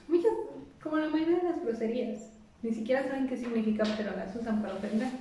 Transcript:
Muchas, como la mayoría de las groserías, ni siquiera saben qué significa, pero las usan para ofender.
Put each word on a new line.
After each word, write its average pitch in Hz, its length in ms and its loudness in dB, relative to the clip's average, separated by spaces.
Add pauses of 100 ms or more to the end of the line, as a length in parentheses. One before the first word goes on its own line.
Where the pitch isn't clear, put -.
Muchas, 339 240 6 (500)
como 311 160 -2
la 311 100 2
mayoría 320 300 4
de 359 60 2
las 320 200 0
groserías, 226 540 -2 (440)
ni 226 120 -2
siquiera 254 340 2
saben 262 200 0
qué 247 100 -2
significa, 220 460 2 (120)
pero 202 200 -4
las 185 200 -6
usan 226 260 0
para 190 120 -4
ofender. 220 340 0 (120)